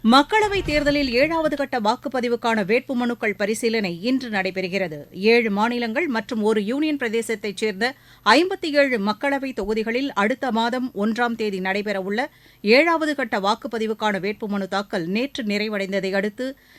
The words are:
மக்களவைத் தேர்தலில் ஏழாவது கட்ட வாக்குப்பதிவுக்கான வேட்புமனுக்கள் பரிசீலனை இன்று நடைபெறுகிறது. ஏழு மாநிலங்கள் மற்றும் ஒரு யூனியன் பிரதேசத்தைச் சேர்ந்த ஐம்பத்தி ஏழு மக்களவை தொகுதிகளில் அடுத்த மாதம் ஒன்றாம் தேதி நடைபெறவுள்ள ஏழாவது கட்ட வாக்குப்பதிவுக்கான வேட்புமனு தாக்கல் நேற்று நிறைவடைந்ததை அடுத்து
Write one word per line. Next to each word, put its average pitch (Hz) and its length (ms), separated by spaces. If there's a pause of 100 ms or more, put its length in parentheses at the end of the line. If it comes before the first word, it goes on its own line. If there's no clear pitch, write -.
(120)
மக்களவைத் 403 540
தேர்தலில் 285 480
ஏழாவது 311 420
கட்ட 269 240
வாக்குப்பதிவுக்கான 233 840
வேட்புமனுக்கள் 240 720
பரிசீலனை 214 640
இன்று 247 280
நடைபெறுகிறது. 185 680 (140)
ஏழு 220 400
மாநிலங்கள் 240 560
மற்றும் 220 340
ஒரு 214 240
யூனியன் 285 320
பிரதேசத்தைச் 220 580
சேர்ந்த 220 400 (300)
ஐம்பத்தி 339 460
ஏழு 277 280
மக்களவை 262 540
தொகுதிகளில் 220 600
அடுத்த 233 380
மாதம் 240 440
ஒன்றாம் 226 400
தேதி 208 240
நடைபெறவுள்ள 196 680 (360)
ஏழாவது 302 540
கட்ட 240 240
வாக்குப்பதிவுக்கான 214 800
வேட்புமனு 202 480
தாக்கல் 196 380
நேற்று 233 380
நிறைவடைந்ததை 202 680
அடுத்து 214 460 (220)